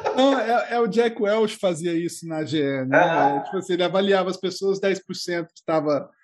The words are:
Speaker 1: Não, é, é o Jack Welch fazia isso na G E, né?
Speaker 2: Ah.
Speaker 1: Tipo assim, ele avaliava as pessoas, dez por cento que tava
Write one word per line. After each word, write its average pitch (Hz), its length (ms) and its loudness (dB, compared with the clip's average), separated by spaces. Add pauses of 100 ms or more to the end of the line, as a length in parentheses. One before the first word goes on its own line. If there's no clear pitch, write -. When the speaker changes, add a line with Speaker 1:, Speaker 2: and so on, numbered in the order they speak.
(180)
Speaker 1:
Não, 262 220 4
é, 226 340 0
é 240 60 0
o 233 80 0
Jack 233 340 0
Welch 214 360 0
fazia 175 360 -2
isso 165 340 -6
na 156 160 -6
G 143 160 -4
E, 139 260 -2
né? 139 120 4
Speaker 2:
Ah. 165 480 2
Speaker 1:
Tipo 190 120 -6
assim, 185 160 -4
ele 175 100 2
avaliava 190 480 2
as 175 60 -6
pessoas, 190 420 -2
dez 196 180 0
por 185 180 -12
cento 175 380 -6
que - 100 -20
tava 151 460 0 (140)